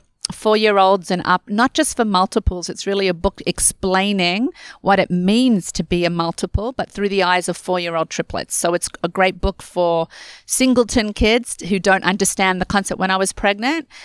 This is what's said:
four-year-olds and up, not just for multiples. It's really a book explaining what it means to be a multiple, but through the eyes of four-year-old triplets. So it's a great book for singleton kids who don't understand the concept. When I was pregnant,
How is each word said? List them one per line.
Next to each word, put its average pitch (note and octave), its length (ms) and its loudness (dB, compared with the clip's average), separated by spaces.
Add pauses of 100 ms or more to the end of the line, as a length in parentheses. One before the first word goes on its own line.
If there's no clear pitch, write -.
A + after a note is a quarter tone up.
(320)
four-year-olds G3+ 800 2
and F3+ 120 -2
up, F#3 240 0
not A3+ 280 0
just - 200 0
for B3 80 2
multiples. G3 640 0
It's - 200 -10
really G3 200 0
a F3+ 60 2
book F3 320 -4
explaining F#3+ 1040 0 (320)
what G3 180 4
it F3 120 0
means G3+ 640 2
to F3+ 100 -2
be F3 200 -2
a E3+ 60 0
multiple, E3+ 600 -4
but - 180 -6
through G3+ 200 -4
the F#3+ 120 0
eyes F3+ 260 2
of F3 80 -2
four-year-old E3+ 540 -4
triplets. - 460 -6
So F3 180 0
it's - 160 -2 (140)
a F3 40 0
great F#3 320 0
book G3 220 -4
for E3+ 460 -2 (400)
singleton A#3+ 680 2
kids A#3 440 0 (120)
who G3 80 0
don't F#3+ 260 2
understand F#3 560 0
the F#3 60 -4
concept. - 340 -2
When F#3 120 0
I F#3+ 60 0
was F#3+ 160 -2
pregnant, A#3 540 -2 (180)